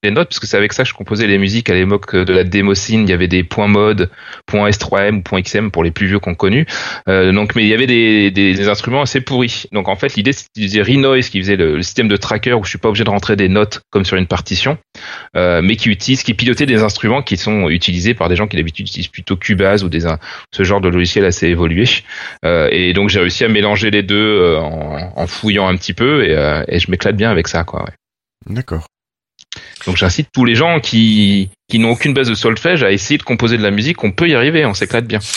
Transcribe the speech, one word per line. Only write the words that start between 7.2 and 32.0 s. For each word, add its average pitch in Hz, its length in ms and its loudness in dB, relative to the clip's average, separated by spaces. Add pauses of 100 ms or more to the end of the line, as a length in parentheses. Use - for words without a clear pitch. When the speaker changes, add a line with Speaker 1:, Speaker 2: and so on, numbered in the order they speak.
Speaker 1:
donc, 104 240 0
mais 117 80 2
il 104 60 4
y 107 40 4
avait 123 140 2
des, 110 420 4
des, 95 260 2
des 101 120 0
instruments 117 360 0
assez 131 180 -2
pourris. 123 500 -4
Donc 101 160 -4
en 98 80 -2
fait, 135 200 -4
l'idée 113 180 0
c'était - 220 -12
d'utiliser 104 260 0
Renoise 131 480 2
qui 95 100 -6
faisait 98 160 0
le, 80 220 2
le 80 40 -2
système 110 280 0
de 101 80 2
tracker 107 360 -2
où 107 120 0
je - 60 -8
suis - 60 -8
pas 113 120 0
obligé 107 160 0
de 110 40 0
rentrer 104 280 0
des 98 100 2
notes 107 420 0
comme 98 140 0
sur 92 140 -2
une 90 100 0
partition, 95 500 -2 (600)
euh, 87 260 2
mais 107 140 2
qui - 100 -4
utilise, 127 360 0
qui 117 100 0
pilotait 120 320 0
des 113 180 2
instruments 113 380 0
qui 92 160 -4
sont 104 320 -2
utilisés 87 460 0
par 82 120 -2
des 87 80 0
gens 104 120 0
qui 90 100 -6
d'habitude 82 320 -4
utilisent - 180 -8
plutôt - 300 -6
Cubase 98 480 0
ou - 20 -2
des, 82 140 -2 (520)
ce 98 100 -2
genre 98 180 0
de 90 80 2
logiciel 90 340 2
assez 87 240 0
évolué. 87 380 2 (580)
Euh, 82 260 2
et 90 220 2
donc 101 220 0
j'ai 101 60 2
réussi 90 240 0
à 117 40 4
mélanger 104 440 2
les 104 100 2
deux, 101 140 -2 (260)
euh, 82 180 4
en, 78 560 -8
en 82 120 -4
fouillant 101 400 -2
un 92 100 0
petit - 160 -8
peu 131 320 2
et, 78 100 2
euh, 76 320 0
et - 120 0
je 85 100 -2
m'éclate 92 260 -2
bien 107 140 0
avec 85 180 0
ça, 82 160 -4
quoi. - 200 -8
Ouais. - 80 -12 (640)
Speaker 2:
D'accord. 87 320 -8 (960)
Speaker 1:
Donc 92 120 -2
j'incite 101 360 0
tous 127 120 4
les 117 100 2
gens 160 240 2
qui, 107 720 4 (200)
qui - 80 0
n'ont 113 140 4
aucune 135 240 0